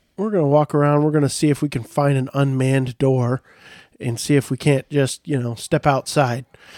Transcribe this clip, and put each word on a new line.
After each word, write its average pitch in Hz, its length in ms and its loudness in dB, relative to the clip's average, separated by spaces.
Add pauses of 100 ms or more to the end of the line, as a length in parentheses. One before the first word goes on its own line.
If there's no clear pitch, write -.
(160)
We're 214 140 -4
gonna 180 160 0
walk 147 280 2
around. 147 280 4
We're 151 80 2
gonna 147 180 2
see 156 220 0
if 139 120 0
we 151 60 0
can 135 140 -6
find 143 360 0
an 131 160 -2
unmanned 131 640 0
door 131 440 0 (560)
and 117 220 -6
see 147 160 0
if 135 140 0
we 135 60 -2
can't 135 340 0
just, 143 360 -2
you 147 120 -4
know, 120 160 -6
step - 320 -4
outside. 135 580 0 (340)